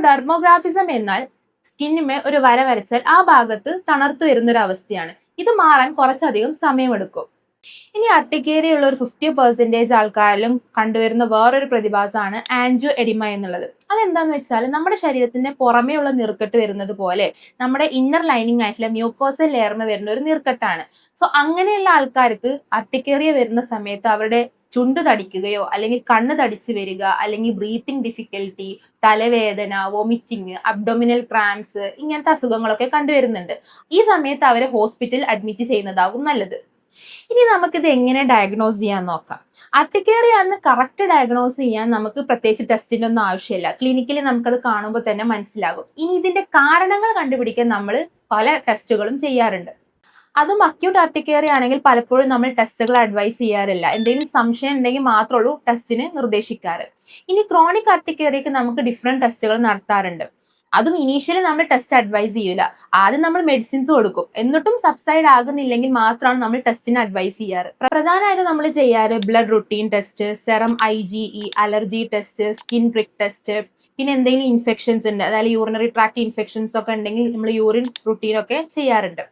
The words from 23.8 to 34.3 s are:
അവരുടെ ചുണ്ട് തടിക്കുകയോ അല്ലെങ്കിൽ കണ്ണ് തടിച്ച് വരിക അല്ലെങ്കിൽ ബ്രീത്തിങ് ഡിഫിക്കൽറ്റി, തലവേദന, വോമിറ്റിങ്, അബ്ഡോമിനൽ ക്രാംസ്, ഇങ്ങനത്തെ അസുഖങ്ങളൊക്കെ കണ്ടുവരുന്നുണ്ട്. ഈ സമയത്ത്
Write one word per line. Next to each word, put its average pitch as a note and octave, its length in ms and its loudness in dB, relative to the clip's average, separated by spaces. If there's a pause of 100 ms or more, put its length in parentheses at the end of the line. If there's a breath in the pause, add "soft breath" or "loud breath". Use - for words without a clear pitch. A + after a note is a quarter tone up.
അവരുടെ A3 260 0 (340)
ചുണ്ട് B3+ 300 0
തടിക്കുകയോ G3+ 560 -2 (120)
അല്ലെങ്കിൽ A3 260 -2 (100)
കണ്ണ് A#3+ 300 2
തടിച്ച് A3+ 400 -2
വരിക F#3+ 240 -8 (180)
അല്ലെങ്കിൽ G#3+ 380 -2
ബ്രീത്തിങ് A#3 480 -6
ഡിഫിക്കൽറ്റി, G3 640 -10 (340 soft breath)
തലവേദന, G#3+ 680 0 (180)
വോമിറ്റിങ്, G#3+ 640 -4 (140)
അബ്ഡോമിനൽ A#3 580 0
ക്രാംസ്, G#3 560 -4 (160)
ഇങ്ങനത്തെ D4+ 360 -2
അസുഖങ്ങളൊക്കെ A3+ 580 -2
കണ്ടുവരുന്നുണ്ട്. B3+ 600 0 (400 loud breath)
ഈ G4 140 6
സമയത്ത് C#4+ 440 0